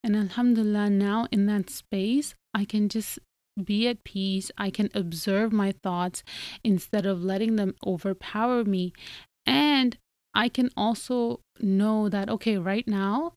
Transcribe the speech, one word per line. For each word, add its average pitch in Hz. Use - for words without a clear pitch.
And 214
alhamdulillah, 214
now 202
in 202
that 208
space, 220
I 202
can 208
just -
be 214
at 240
peace. 190
I 202
can 208
observe 196
my 196
thoughts 180
instead 202
of 185
letting 196
them 196
overpower 208
me. 185
And 269
I 220
can 247
also 233
know 208
that, 196
okay, 214
right 190
now 208